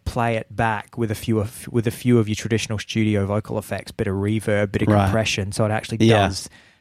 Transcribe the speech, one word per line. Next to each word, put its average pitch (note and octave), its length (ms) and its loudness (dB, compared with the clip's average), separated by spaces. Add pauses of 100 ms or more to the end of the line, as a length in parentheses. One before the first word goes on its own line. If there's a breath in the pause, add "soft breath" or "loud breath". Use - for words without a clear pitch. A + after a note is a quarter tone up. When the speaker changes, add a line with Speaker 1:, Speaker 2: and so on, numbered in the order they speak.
Speaker 1:
play A#2 300 -2
it G#2+ 200 -8
back A2 420 -2
with A2+ 140 -2
a A2+ 40 0
few A2 240 0
of, - 280 -6
with A2+ 200 0
a A2+ 40 0
few A#2+ 280 4
of G#2+ 100 2
your G#2+ 60 -2
traditional A2 440 -2
studio G#2+ 460 0
vocal G#2 320 -2
effects, G2+ 340 -8
bit G#2+ 160 -4
of F#2+ 80 -2
reverb, G#2 560 0
bit G#2 120 -2
of G#2+ 40 2
Speaker 2:
Right. G#2 180 6
Speaker 1:
compression. G2+ 460 0
So A2 140 0
it G#2+ 60 0
actually A2 340 -4
Speaker 2:
Yeah. G#2+ 220 6
Speaker 1:
does F#2+ 200 -6 (340 soft breath)